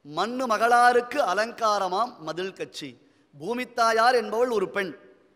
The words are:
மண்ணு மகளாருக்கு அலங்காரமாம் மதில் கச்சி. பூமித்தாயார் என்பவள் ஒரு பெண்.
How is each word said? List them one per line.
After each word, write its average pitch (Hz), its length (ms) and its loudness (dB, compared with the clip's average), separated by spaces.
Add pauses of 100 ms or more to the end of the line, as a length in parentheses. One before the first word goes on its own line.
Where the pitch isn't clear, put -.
மண்ணு 214 460 -4
மகளாருக்கு 240 680 4
அலங்காரமாம் 214 1000 0
மதில் 160 360 -8
கச்சி. 147 440 -12 (420)
பூமித்தாயார் 233 760 0
என்பவள் 226 360 0
ஒரு 196 200 -2
பெண். 185 280 -6 (380)